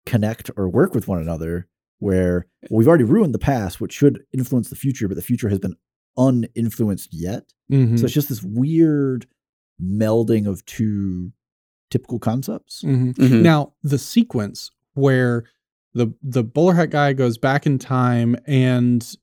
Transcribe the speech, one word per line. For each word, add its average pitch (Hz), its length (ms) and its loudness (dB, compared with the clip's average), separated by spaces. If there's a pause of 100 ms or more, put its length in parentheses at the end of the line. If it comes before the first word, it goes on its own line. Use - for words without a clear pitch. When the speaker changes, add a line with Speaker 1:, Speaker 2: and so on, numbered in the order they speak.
Speaker 1:
connect 107 520 -2
or 98 120 -2
work 139 240 2
with 104 140 -2
one 95 140 -2
another, 82 460 -6 (320)
where 90 460 0 (240)
we've 113 200 4
already 165 160 6
ruined 160 280 2
the 101 60 -6
past, 113 400 -2
which - 140 -8
should 143 280 2 (120)
influence 127 360 -2
the - 60 -14
future, 127 320 -4
but 95 80 -6
the 87 80 -8
future 120 260 -4
has 101 100 0
been 92 160 -6 (420)
uninfluenced 113 960 -2
yet. 85 400 -8 (180)
Speaker 2:
Mm-hmm. 127 260 2
Speaker 1:
So 117 80 2
it's 120 80 -4
just 147 160 -2
this 110 140 -8
weird 139 840 0 (560)
melding 107 680 0
of 95 180 -6
two 98 680 -4 (600)
typical 120 280 -4
concepts. 131 640 -6
Speaker 2:
Mm-hmm. 127 280 0 (100)
Speaker 3:
Mm-hmm. 127 200 6
Speaker 2:
Now, 151 320 4 (100)
the 143 140 -2
sequence - 720 -2 (220)
where 127 520 2 (480)
the, 117 280 -2
the 127 220 -2
bowler 165 320 2
hat 165 160 2
guy 147 220 2
goes 123 240 0
back 139 280 0
in 139 140 0
time 123 560 0 (100)
and, 123 760 2